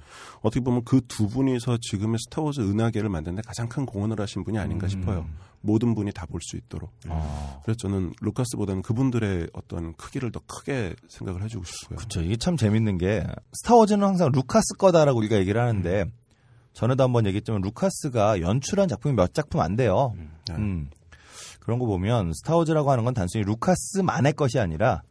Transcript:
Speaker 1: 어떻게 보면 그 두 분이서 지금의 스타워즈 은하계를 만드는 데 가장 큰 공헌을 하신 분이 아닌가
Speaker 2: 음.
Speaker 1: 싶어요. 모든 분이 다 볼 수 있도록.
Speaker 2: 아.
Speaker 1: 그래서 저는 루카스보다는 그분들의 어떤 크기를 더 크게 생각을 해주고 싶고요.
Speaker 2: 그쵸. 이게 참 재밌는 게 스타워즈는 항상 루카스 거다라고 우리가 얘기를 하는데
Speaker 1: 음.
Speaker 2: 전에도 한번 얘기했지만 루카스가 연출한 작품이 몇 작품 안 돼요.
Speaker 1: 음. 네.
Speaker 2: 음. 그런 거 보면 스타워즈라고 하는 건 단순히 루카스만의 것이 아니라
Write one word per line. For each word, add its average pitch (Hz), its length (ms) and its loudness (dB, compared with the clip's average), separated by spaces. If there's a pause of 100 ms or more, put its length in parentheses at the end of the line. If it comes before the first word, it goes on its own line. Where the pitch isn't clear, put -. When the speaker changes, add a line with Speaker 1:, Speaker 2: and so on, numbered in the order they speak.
(400)
Speaker 1:
어떻게 113 200 0
보면 123 240 0
그 131 240 4
두 107 200 0
분이서 123 520 0
지금의 110 460 -2
스타워즈 147 360 -4
은하계를 107 480 0
만드는 85 260 -4
데 110 100 -8
가장 117 220 -6
큰 139 160 -4
공헌을 107 360 -4
하신 98 240 -6
분이 110 140 -2
아닌가 90 280 -2
Speaker 2:
음. - 20 0
Speaker 1:
싶어요. 92 380 -2 (380)
모든 110 300 2
분이 104 180 -2
다 90 140 -12
볼 85 160 -8
수 - 140 -12
있도록. 80 340 -12 (180)
Speaker 2:
아. 73 540 -6
Speaker 1:
그래서 110 160 -2
저는 95 420 -4
루카스보다는 101 600 -2
그분들의 110 720 0
어떤 82 400 -10
크기를 - 380 -8
더 - 140 -10
크게 113 500 -6 (120)
생각을 92 360 -8
해주고 110 200 -8
싶고요. - 340 -12
Speaker 2:
그쵸. 85 220 -6
이게 87 160 0
참 170 200 -2
재밌는 107 420 2
게 92 260 0 (280)
스타워즈는 208 540 6
항상 180 260 4
루카스 151 440 2
거다라고 156 440 6
우리가 107 160 2
얘기를 98 240 4
하는데 101 420 0
Speaker 1:
음. - 100 -4 (640)
Speaker 2:
전에도 127 300 2
한번 123 220 4
얘기했지만 101 360 0
루카스가 110 800 0
연출한 139 480 2
작품이 139 260 -2
몇 90 200 4
작품 160 260 -2
안 87 160 0
돼요. 117 400 2
Speaker 1:
음. 80 140 -14 (180)
네. 85 80 -8
Speaker 2:
음. 90 340 -4 (680)
그런 117 180 -2
거 123 80 -2
보면 98 480 0
스타워즈라고 156 560 0
하는 120 140 2
건 123 100 0
단순히 101 300 -2
루카스만의 139 880 0
것이 139 260 0
아니라 90 520 0